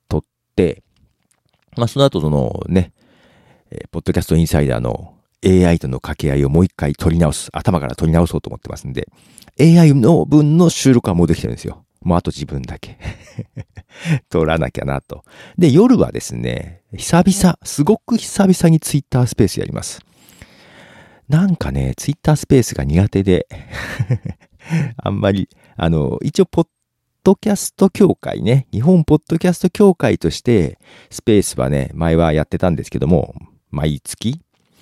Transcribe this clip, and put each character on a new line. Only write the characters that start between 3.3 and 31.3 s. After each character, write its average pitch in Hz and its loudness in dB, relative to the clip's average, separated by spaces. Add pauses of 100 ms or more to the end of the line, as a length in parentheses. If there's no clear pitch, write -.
え 50 -16
ー、 - -18
ポ - -10
ッ - -8
ド 90 -2
キ 87 0
ャ - -2
ス - -8
ト 80 2
イ 82 4
ン 80 2
サ 76 0
イ 71 0
ダ 60 -4
ー 57 -4
の 60 -8 (280)
エ 92 4
ー 87 4
ア 85 4
イ 82 2
と 71 -6
の 65 -6
掛 - -8
け 73 -4
合 69 -2
い 71 2
を 67 0
も 78 2
う 92 4
一 - -2
回 73 -4
取 82 -2
り 85 0
直 76 2
す、 - -12
頭 - -2
か 69 -6
ら 60 -10
取 80 -2
り 80 2
直 85 4
そ 82 -6
う - -4
と - -12
思 55 -12
っ - -20
て 64 -14
ま - -12
す - -14
ん 65 -10
で、 - -8 (500)
エ 165 6
ー 175 8
ア 165 8
イ 143 6
の 131 4
分 147 4
の 170 4
収 - 2
録 117 2
は 90 -2
も 87 4
う - 4
で 82 0
き - -2
て - -6
る 58 -8
ん 60 -10
で - -20
す - -16
よ。 - -14 (160)
も 90 -2
う 87 2
あ - -2
と 87 -6
自 71 -10
分 69 -10
だ - -14
け。 - -20 (600)
<laughs> - -8
撮 82 0
ら 80 0
な 65 -2
き - -10
ゃ - -8
な 67 -4
と。 - -18 (340)
で、 170 4
夜 214 6
は 64 0
で 57 -8
す - -10
ね、 60 -8 (140)
久 - 2
々、 185 2
す - -4
ご 208 2
く - -4
久 - -2
々 175 2
に 160 4
Twitter 131 -2
ス - -8
ペ 117 2
ー 92 2
ス - -6
や 50 -6
り - -10
ま - -8
す。 - -14 (1300)
な 160 2
ん 180 2
か 67 -6
ね、 65 -2
Twitter - -2
ス - -12
ペ 135 4
ー - 2
ス - -8
が 69 -4
苦 82 2
手 98 0
で、 95 2 (720)
<laughs> - -8
あ - -12
ん 101 -6
ま 101 0
り、 98 -4 (280)
あ 85 -2
の、 76 0
一 - -2
応、 180 2
ポ - -2
ッ - -6 (540)
ド 190 4
キ - -4
ャ 202 0
ス - -12
ト 196 2
協 196 2
会 - -8
ね、 123 2
日 104 -4
本 170 4
ポ 151 2
ッ - -6
ド 170 -2
キ 185 0
ャ 175 0
ス - -10
ト 185 0
協 196 4
会 107 0
と 82 -2
し - -8
て、 98 0 (320)
ス - -16
ペ 107 4